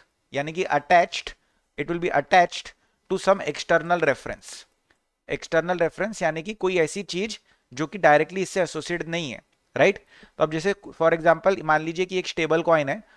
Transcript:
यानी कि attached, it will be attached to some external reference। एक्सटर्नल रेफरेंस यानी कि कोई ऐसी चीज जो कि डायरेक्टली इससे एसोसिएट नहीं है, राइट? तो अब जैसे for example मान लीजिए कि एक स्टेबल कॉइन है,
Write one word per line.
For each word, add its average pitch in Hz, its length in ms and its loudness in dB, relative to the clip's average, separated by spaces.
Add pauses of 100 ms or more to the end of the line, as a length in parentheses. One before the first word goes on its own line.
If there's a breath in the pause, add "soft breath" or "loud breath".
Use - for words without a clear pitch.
(340)
यानी 143 200 -4
कि 180 120 -4 (100)
attached, 175 600 2 (420)
it 147 140 -6
will 175 120 -4
be 175 120 -2
attached 175 580 0 (380)
to 190 80 -2
some 196 280 2
external 165 600 0
reference। - 480 -6 (720)
एक्सटर्नल 165 480 -2
रेफरेंस 175 440 -2
यानी 160 220 -2
कि 208 100 -10
कोई 185 260 -2
ऐसी 160 240 0
चीज 196 360 -6 (320)
जो 143 160 -6
कि 202 100 -12
डायरेक्टली 160 440 4
इससे 185 200 -2
एसोसिएट 165 460 -4
नहीं 165 240 -6
है, - 100 -14 (340)
राइट? 170 220 4 (400 soft breath)
तो - 60 2
अब 156 80 -2
जैसे 165 220 -2 (260)
for 165 140 4
example 165 500 2
मान 156 180 2
लीजिए 165 240 -4
कि 185 140 -4
एक 180 80 -8
स्टेबल 160 340 0
कॉइन 160 280 2
है, 143 120 -6 (160 soft breath)